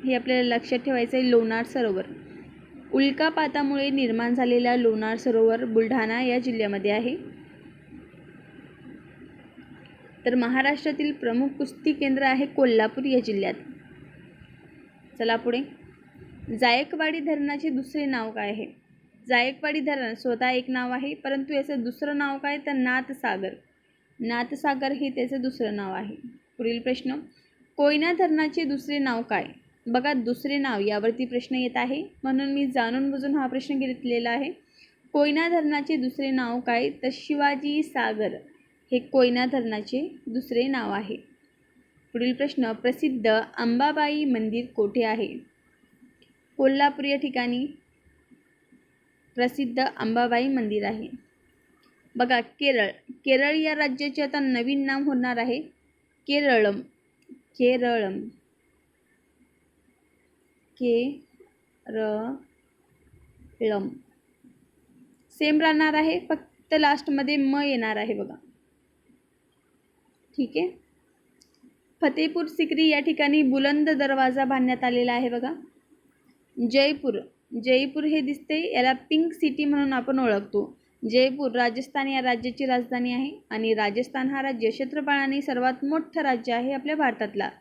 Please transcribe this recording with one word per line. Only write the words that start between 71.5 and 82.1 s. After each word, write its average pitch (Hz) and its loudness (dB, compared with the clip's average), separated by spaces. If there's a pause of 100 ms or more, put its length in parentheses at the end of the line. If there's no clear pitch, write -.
फतेपूर 311 0
सिक्री 320 0
या 294 4
ठिकाणी 294 2
बुलंद 277 4
दरवाजा 269 2
बांधण्यात 254 2
आलेला 247 2
आहे 247 0
बघा. 247 -4 (1040)
जयपूर, 262 2 (440)
जयपूर 269 2
हे 311 2
दिसते, 294 -4
याला 247 4 (160)
पिंक 320 2
सिटी 294 0
म्हणून 285 2
आपण 262 0
ओळखतो. 202 0 (260)
जयपूर 254 2
राजस्थान 247 -2
या 269 0